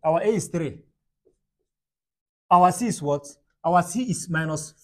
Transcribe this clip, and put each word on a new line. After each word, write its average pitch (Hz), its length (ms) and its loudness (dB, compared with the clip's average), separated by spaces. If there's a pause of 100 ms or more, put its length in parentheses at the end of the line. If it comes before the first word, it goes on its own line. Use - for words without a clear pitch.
Our 160 180 2
A 190 60 -2
is 214 220 0
three. 165 320 -6 (1700)
Our 180 200 6
C 226 180 -4
is - 120 -4
what? 143 260 -4 (380)
Our 175 180 4
C 190 280 -4
is - 180 -6
minus 160 560 -6